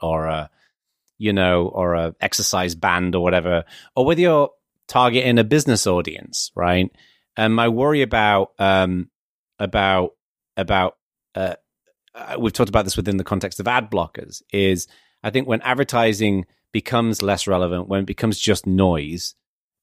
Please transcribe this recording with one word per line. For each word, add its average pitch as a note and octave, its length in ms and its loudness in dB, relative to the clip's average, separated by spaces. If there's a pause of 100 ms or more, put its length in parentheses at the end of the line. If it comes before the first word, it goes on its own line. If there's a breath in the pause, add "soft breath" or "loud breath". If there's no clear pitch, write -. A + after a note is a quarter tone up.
or D#2+ 240 -2
a, D#2 240 -6 (680)
you G#2+ 160 -2
know, F2+ 340 2
or F2 280 -2
a E2 260 -2
exercise F#2 540 -2
band F2+ 400 0
or F2 80 0
whatever, F2 400 0 (320 loud breath)
or B2+ 100 2
whether E3 160 2
you're D#3 280 4 (380)
targeting B2 520 4
a A2+ 40 6
business B2+ 440 0
audience, - 680 -4
right? F2+ 360 2 (440 soft breath)
And A2 200 2
my A#2 120 2
worry C#3 360 2
about, G#2+ 560 2
um, F#2+ 500 2 (480)
about, F#2+ 540 0 (440)
about, F#2+ 420 0 (360)
uh, F#2 220 -4 (600)
uh, A#2+ 240 -12
we've A2+ 140 0
talked A2+ 160 0
about G#2 160 2
this F#2+ 120 -6
within G2 200 -2
the F#2 60 -4
context F#2+ 360 -6
of G2 80 -8
ad A#2+ 240 0
blockers, - 500 -6 (100)
is F#2+ 360 0 (360 soft breath)
I G#2+ 60 -6
think C3 180 -2
when A2+ 140 0
advertising A2+ 840 0 (260)
becomes A2+ 500 -2
less G2 260 -2
relevant, F2+ 400 -2
when G2 140 -2
it G2 60 -6
becomes G#2 320 -4
just - 280 0
noise, F2 680 0 (480)